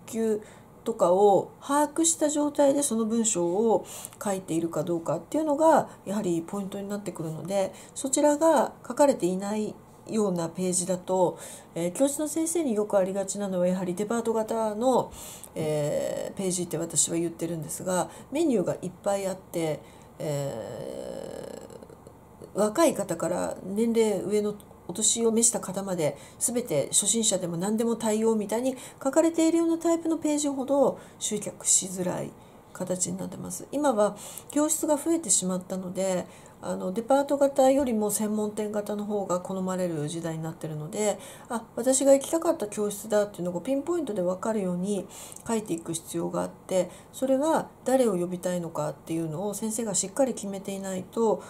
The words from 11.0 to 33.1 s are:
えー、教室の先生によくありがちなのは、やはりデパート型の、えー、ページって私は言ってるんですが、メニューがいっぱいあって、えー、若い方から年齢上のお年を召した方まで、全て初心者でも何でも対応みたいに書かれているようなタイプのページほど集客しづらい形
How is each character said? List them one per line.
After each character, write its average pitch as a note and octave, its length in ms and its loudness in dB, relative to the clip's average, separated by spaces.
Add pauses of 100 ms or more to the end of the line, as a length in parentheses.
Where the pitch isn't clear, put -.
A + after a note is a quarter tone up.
え E3+ 140 -2
ー、 F3 40 -6
教 C4+ 160 4
室 C#4 100 -4
の D4+ 100 -2
先 D#4+ 200 -2
生 E4 160 0
に B3 100 0
よ G#3 100 2
く G#3 120 0
あ G3 60 6
り F#3 100 0
が G3 140 -2
ち G3+ 120 -6
な G3+ 100 -2
の F#3 100 -2
は、 F3+ 80 4
や F#3 100 2
は F#3 80 -4
り F3+ 100 -2
デ G3+ 120 -2
パ A#3 140 -2
ー - 20 -2
ト A3+ 100 0
型 A3 440 0
の、 A#3 360 2 (440)
え D3+ 800 -2
ー、 - 40 -18
ペ G3 60 -4
ー F#3 80 0
ジ F3+ 120 -2
っ - 40 -8
て D#3 100 -4
私 D#3+ 300 0
は E3+ 80 -2
言 E3+ 120 0
っ E3 40 -10
て E3 140 -6
る E3+ 100 -4
ん D#3 60 -6
で D3+ 80 -10
す - 120 -10
が、 F3+ 260 -2 (220)
メ D4+ 140 0
ニ C4+ 120 2
ュ G3 40 2
ー E3+ 40 2
が D#3 180 -2
い F#3+ 40 -6
っ F3+ 60 -8 (100)
ぱ G3+ 140 0
い G3 100 -4
あ F#3 60 -2
っ F#3+ 40 -8
て、 D#3+ 440 -6 (400)
え G#2 1400 -8 (920)
ー、 - 40 -8
若 G#3+ 280 4
い B3+ 80 4
方 F#3+ 220 -4
か E3 120 -2
ら F3+ 360 -2
年 A3 280 0
齢 A3 300 2
上 G#3 200 0
の G#3 120 -2 (340)
お F3+ 40 -6
年 A3+ 320 0
を A3+ 60 6
召 A3+ 140 4
し - 80 4
た G3 80 -2
方 G3 240 -6
ま G3 100 -4
で、 D#3 240 0 (220)
全 A#3+ 260 -2
て D3 220 0
初 - 180 2
心 A3+ 160 2
者 G3+ 160 2
で F3 80 -4
も E3+ 100 -4
何 G3+ 200 0
で A#3 80 2
も A#3 100 2
対 A3 300 0
応 A3+ 100 4
み G#3 140 -2
た A3 100 0
い B3 40 -2
に C4 120 0 (280)
書 C4+ 100 0
か D#4+ 100 6
れ E4 80 6
て D#4+ 180 4
い D#4+ 40 2
る E4 60 4
よ E4 60 2
う E4 40 2
な E4 100 2
タ E4+ 160 2
イ E4 60 0
プ E4 80 -4
の D#4+ 100 2
ペ D4+ 160 0
ー D4 40 2
ジ D4 100 0
ほ C4+ 180 -4
ど C4+ 320 4 (220)
集 - 180 -2
客 - 260 -10
し - 220 2
づ F#3 180 -6
ら E3+ 180 -4
い D3 100 -8 (400)
形 F3+ 400 -4